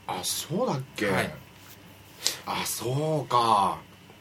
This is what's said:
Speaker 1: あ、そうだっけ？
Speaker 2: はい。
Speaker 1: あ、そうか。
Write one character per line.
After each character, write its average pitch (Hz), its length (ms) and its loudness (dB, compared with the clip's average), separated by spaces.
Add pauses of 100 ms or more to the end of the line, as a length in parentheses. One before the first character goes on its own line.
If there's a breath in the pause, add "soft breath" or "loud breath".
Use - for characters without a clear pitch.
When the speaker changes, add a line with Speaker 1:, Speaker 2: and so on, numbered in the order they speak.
Speaker 1:
あ、 98 160 -6
そ - 440 -2
う - 20 0
だ 185 60 0
っ 135 80 -2 (140)
け？ 104 120 0
Speaker 2:
は 98 160 2
い。 90 100 -4 (1120 loud breath)
Speaker 1:
あ、 - 200 -2
そ 143 600 -2
う - 20 -16
か。 104 520 4 (420)